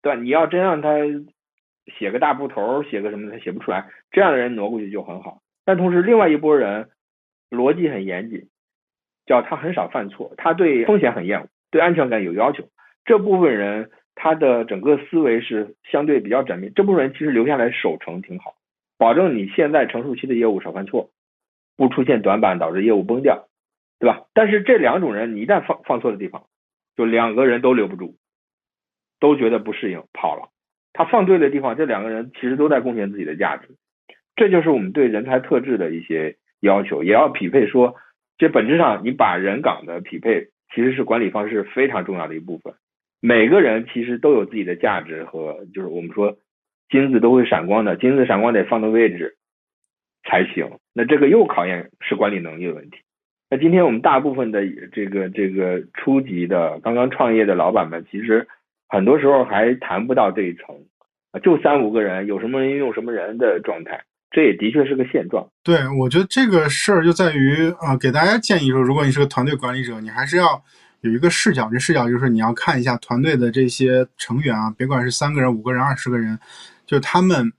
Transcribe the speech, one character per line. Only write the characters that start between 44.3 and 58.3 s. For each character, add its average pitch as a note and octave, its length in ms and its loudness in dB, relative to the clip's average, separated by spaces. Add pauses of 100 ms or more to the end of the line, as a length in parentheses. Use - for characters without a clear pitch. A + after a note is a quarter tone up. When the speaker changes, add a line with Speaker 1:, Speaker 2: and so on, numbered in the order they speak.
Speaker 1:
有 G#2+ 120 4
自 G#2 100 -12
己 G#2 80 -4
的 F2 140 -6
价 G2+ 240 -2
值 D#2+ 240 -12
和， D#2+ 500 -12
就 F#2+ 80 -10
是 F2+ 60 -10
我 E2+ 120 -8
们 E2+ 120 -12
说 G#2 240 -2 (520)
金 C3+ 240 4
子 A#2 60 4
都 A#2 140 6
会 B2+ 120 6
闪 F2 220 0
光 G#2+ 180 2
的， F#2 120 0
金 C3 200 2
子 B2+ 100 4
闪 G2+ 140 2
光 A#2 120 2
得 G2 120 2
放 A2 160 -2
对 A2 100 -2
位 A2 200 4
置 F2 260 -10 (840)
才 F#2 220 0 (100)
行。 D#2+ 160 -6 (220)
那 A#2+ 120 -2
这 D3 140 2
个 C#3+ 100 4
又 G3+ 160 6
考 F2+ 220 -2
验 F2+ 240 -8 (100)
是 - 140 -6
管 G#2 160 0
理 G2 80 -6
能 E2 220 -12
力 F2+ 60 -6
的 E2 80 -6
问 - 160 -16
题。 - 80 -20 (520)
那 C3 60 0
今 D#3+ 160 4
天 F3+ 120 6
我 C#3+ 60 4
们 A2 100 -2
大 C3+ 200 2
部 C#3+ 140 -2
分 A#2+ 180 -4
的 G#2 80 0 (320)
这 G2+ 140 -6
个， F#2+ 240 -4
这 G2 180 -2
个 F#2 340 -2 (120)
初 C3+ 260 0
级 F2+ 260 -4
的， E2+ 340 -2
刚 A#2 140 -4
刚 B2+ 160 0
创 A#2+ 240 0
业 A2 100 4
的 G2 120 2
老 F2 160 2
板 F2+ 160 0
们， E2 200 -10
其 G2+ 140 -10
实 A2+ 240 0 (420)